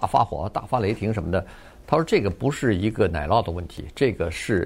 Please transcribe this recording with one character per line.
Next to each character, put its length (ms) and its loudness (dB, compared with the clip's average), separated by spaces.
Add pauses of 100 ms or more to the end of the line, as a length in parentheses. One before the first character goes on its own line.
发 160 4
火， 280 -4
大 100 -4
发 180 -2
雷 160 0
霆 180 -2
什 80 -2
么 80 -4
的。 160 0 (420)
他 100 4
说 80 2
这 160 2
个 80 0
不 200 -2
是 240 0
一 160 0
个 160 2
奶 220 -2
酪 160 4
的 80 -6
问 160 -8
题， 260 -12
这 200 2
个 180 -2
是 340 0